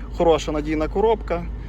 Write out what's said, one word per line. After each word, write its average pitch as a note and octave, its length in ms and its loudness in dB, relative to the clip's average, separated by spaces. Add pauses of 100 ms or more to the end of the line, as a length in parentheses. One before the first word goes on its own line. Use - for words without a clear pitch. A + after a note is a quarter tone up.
(160)
хороша E3 360 4
надійна D#3 360 -2
коробка, G3 580 0 (220)